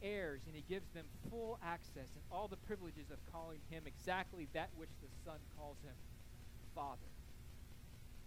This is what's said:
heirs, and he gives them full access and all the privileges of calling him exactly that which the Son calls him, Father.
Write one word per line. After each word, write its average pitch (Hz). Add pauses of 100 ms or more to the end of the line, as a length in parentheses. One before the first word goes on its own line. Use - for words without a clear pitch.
heirs, 190
and 156
he 151
gives 185
them 160 (220)
full 226
access 170
and 151
all 196
the 190
privileges 175
of 139 (140)
calling 165
him 160
exactly 180
that 165
which 160 (120)
the - (160)
Son 156 (180)
calls 147
him, 131 (760)
Father. 139 (1160)